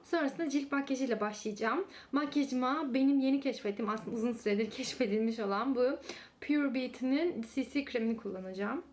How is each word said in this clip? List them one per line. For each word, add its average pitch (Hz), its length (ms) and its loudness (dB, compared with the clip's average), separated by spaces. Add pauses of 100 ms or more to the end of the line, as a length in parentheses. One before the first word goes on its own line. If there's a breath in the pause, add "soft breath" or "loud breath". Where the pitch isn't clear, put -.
Sonrasında 311 460 0
cilt 277 220 0
makyajıyla 262 480 0
başlayacağım. 220 640 -2 (260 loud breath)
Makyajıma 277 800 0
benim 269 260 6
yeni 269 200 4
keşfettiğim, 220 500 -2
aslında 220 260 -4
uzun 233 160 0
süredir 214 380 0
keşfedilmiş 226 680 0
olan 220 360 0
bu 254 240 2 (420 loud breath)
Pure 285 340 2
Beauty'nin 262 720 0 (100)
C 269 160 -2
C 277 140 -2
kremini 226 320 0
kullanacağım. 202 760 -6